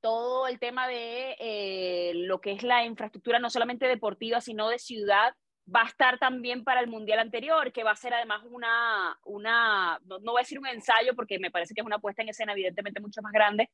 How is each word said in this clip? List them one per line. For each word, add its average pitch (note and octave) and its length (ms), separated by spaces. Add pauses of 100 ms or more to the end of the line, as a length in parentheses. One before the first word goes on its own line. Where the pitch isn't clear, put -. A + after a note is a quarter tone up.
todo B3 460
el B3 120
tema B3+ 300
de, A#3+ 500
eh, F#3 760
lo F#3 260
que G3 100
es G3 100
la A#3+ 220
infraestructura, A#3 560
no A#3+ 100
solamente B3 380
deportiva, A#3 540
sino A3 260
de A#3 100
ciudad, G#3+ 560 (400)
va A3+ 100
a A#3 40
estar B3+ 320
también B3 460
para B3 160
el A#3+ 60
mundial A3 320
anterior, B3+ 520
que A3+ 140
va A3 60
a - 40
ser B3 180
además A3 360
una, A#3 760
una, G#3 800
no, F#3 160
no A3+ 140
voy B3 80
a - 20
decir C#4 160
un C4+ 80
ensayo, A#3+ 480
porque G#3+ 240
me F#3 100
parece F3 240
que G#3+ 60
es A3+ 80
una G#3+ 120
puesta G#3 240
en A3 40
escena G#3+ 240
evidentemente G3 480
mucho G#3 220
más G#3 100
grande, G#3 420